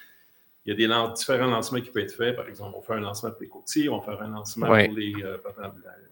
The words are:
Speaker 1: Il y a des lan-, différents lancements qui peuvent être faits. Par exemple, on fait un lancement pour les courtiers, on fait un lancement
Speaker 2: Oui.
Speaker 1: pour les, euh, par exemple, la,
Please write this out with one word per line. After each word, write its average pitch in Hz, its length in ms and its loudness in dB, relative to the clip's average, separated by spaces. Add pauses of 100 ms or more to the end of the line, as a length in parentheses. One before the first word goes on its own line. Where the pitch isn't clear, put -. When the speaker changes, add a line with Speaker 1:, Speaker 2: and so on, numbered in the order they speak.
(680)
Speaker 1:
Il 104 40 -4
y - 20 0
a 104 40 -2
des 110 120 6
lan-, 117 220 4
différents 127 360 2
lancements 120 340 0
qui - 100 -10
peuvent 104 120 0
être - 120 -6
faits. 120 220 0
Par - 120 -8
exemple, 98 280 -12
on 98 60 -12
fait 110 120 -4
un 107 60 -2
lancement 98 300 -6
pour - 100 -14
les - 80 -12
courtiers, - 400 0
on 107 120 0
fait - 100 -8 (100)
un 107 80 -8
lancement 107 400 -4
Speaker 2:
Oui. 107 200 8
Speaker 1:
pour 104 80 -4
les, 104 160 -4 (100)
euh, 95 160 -8
par 101 140 -12
exemple, 95 320 -12
la, - 80 -20 (200)